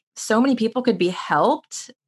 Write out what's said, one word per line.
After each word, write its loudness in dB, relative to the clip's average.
so 0
many 4
people -2
could 0
be 0
helped -2